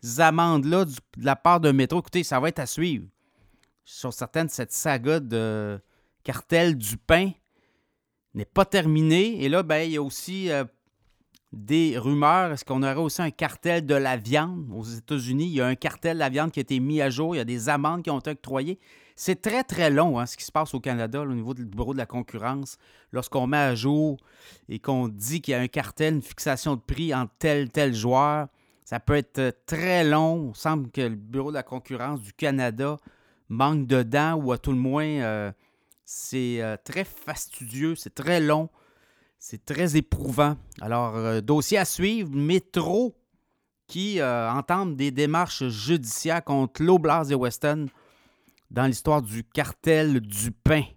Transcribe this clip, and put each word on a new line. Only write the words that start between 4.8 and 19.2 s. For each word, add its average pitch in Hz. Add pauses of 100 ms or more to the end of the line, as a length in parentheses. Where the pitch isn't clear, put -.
de 107 (420)
cartel 165
du 110
pain 180 (1000)
n'est 107
pas 190
terminée. 165
Et 139
là, 175
ben, 156
il 165
y 151
a 147
aussi, 180
euh, 139 (880)
des 135
rumeurs. 147
Est-ce 143
qu'on 156
aurait 135
aussi 156
un 165
cartel 170
de 143
la 131
viande 147
aux 110
États-Unis ? 127
Il 175
y 135
a 123
un 127
cartel 165
de 165
la 143
viande 147
qui -
a -
été 131
mis 147
à 139
jour. 160
Il -
y 131
a 113
des 120
amendes 151
qui 170
ont 139
été 151
octroyées. 139 (360)
C'est 185